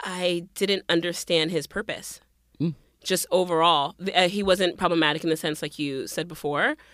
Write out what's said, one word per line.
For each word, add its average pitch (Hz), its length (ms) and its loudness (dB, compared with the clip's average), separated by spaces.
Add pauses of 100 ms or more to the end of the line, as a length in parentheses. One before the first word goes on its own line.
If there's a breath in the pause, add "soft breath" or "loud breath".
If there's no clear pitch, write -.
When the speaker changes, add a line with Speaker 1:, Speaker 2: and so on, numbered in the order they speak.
Speaker 1:
I 180 540 -2
didn't 196 340 -2
understand 170 600 0
his 156 160 -2
purpose. - 540 -10 (400)
Speaker 2:
Mm. 160 160 -2 (260)
Speaker 1:
Just - 300 -2
overall, 165 680 4
th-, 185 180 -4
uh, 180 120 6
he 202 160 -2
wasn't 185 340 4
problematic 160 460 2
in 165 60 2
the 160 60 2
sense 156 240 -4
like 147 200 -8
you 135 260 -4
said 160 220 -6
before. 180 480 -2 (180 soft breath)